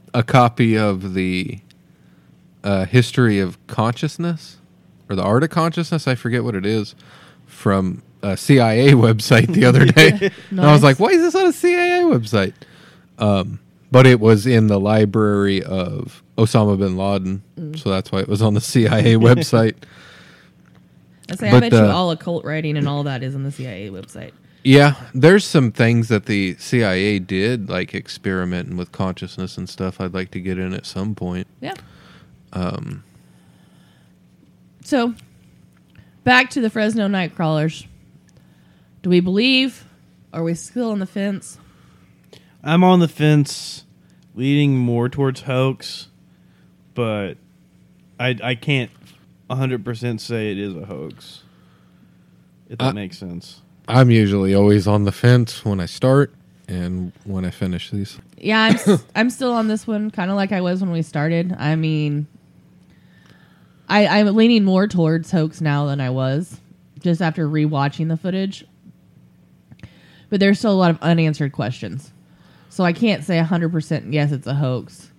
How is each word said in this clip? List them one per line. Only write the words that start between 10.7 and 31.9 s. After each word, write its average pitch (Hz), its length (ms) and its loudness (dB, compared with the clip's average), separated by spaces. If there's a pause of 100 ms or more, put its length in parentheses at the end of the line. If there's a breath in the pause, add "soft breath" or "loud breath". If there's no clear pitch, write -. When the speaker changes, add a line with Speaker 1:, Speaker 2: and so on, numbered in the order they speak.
Speaker 1:
was 147 100 8
Speaker 3:
Nice. - 20 6
Speaker 1:
like, 135 160 4
"Why 220 100 2
is 339 120 4
this 339 140 0
on 381 120 2
a 320 60 2
C 349 220 0
I 349 240 0
A - 40 2
website?" 113 500 0 (680 soft breath)
Um, 101 400 0 (320)
but 127 160 8
it 123 120 6
was 107 280 4
in 113 200 4
the 101 120 2
library 101 840 2
of 90 600 -8 (140)
Osama 107 400 2
bin 95 200 -2
Laden, 98 460 -4 (160)
Speaker 3:
Mm. 156 200 -12
Speaker 1:
so 196 100 -6
that's 95 220 -4
why - 100 -2
it - 60 -6
was 104 140 -2
on 110 120 2
the 107 80 0
C 113 260 2
I 113 120 2
A 113 160 4
<laughs> 113 40 2
website. 117 560 4 (1500 loud breath)
Speaker 3:
I 190 60 -8
say, 208 140 -4
I - 20 4
Speaker 1:
But, 196 100 8
Speaker 3:
bet 233 120 -2
you 226 60 6
Speaker 1:
uh, 208 140 6
Speaker 3:
all 180 180 0
occult 170 340 -8
writing 156 320 -6
and 143 100 -4
all 143 160 -4
that 135 200 -8
is 131 120 -8
on 135 80 -8
the 139 80 -8
C 131 160 -14
I 120 40 -12
A 98 180 -14
website. - 420 -18 (320 soft breath)
Speaker 1:
Yeah, 143 320 8 (180)
there's 170 320 6
some 127 260 2
things 117 380 0
that 107 160 0
the 98 340 -2
C 120 240 -2
I 95 120 0
A 101 240 0
did, 98 500 -4
like 90 260 -8
experimenting 90 840 -8
with 90 140 -10
consciousness 92 640 -8
and 92 120 -12
stuff 92 320 -8
I'd 90 120 -8
like 92 180 -10
to 92 100 -10
get 92 160 -6
in 92 160 -8
at 90 120 -12
some 101 300 -8
point. 90 320 -10 (140)
Speaker 3:
Yeah. 320 140 -12 (760 soft breath)